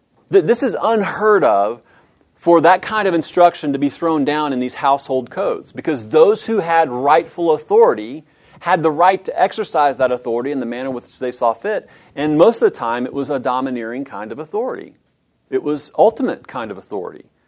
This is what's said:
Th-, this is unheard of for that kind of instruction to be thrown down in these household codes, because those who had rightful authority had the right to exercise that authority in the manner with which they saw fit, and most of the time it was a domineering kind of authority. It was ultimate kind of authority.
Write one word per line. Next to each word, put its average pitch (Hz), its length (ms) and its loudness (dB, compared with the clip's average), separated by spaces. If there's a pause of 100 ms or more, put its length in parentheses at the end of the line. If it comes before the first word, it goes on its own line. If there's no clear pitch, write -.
(320)
Th-, 175 120 6
this 226 180 0
is 214 180 -2
unheard 208 640 0
of 107 380 2 (540)
for 170 260 4
that 180 200 4
kind 214 260 -2
of 180 60 0
instruction 170 600 2
to 135 60 -4
be 143 100 0
thrown 156 360 -2
down 147 260 -2
in 127 80 -4
these 123 160 -6
household 135 540 -2
codes, 175 420 -6
because 120 380 -6
those 165 360 4
who 226 140 0
had 165 300 0
rightful 160 640 0
authority 151 720 2 (360)
had 170 200 0
the 160 100 2
right 180 340 2
to - 160 -2
exercise 156 560 0
that 127 140 0
authority 123 400 -4
in 143 80 -6
the 123 60 -6
manner 123 240 -8
with 123 160 -10
which - 140 -20
they 127 120 -6
saw 120 220 0
fit, 202 340 -6 (280)
and 151 220 -2
most 220 240 4
of 226 80 4
the - 60 -12
time 120 300 -4
it - 80 -10
was 139 160 -6
a 143 100 -2
domineering 127 640 -6
kind 107 280 -14
of 117 80 -14
authority. 202 560 -10 (540)
It 131 140 -4
was 147 340 -6
ultimate 214 500 0
kind 113 240 -12
of 92 60 -12
authority. 92 480 -12 (220)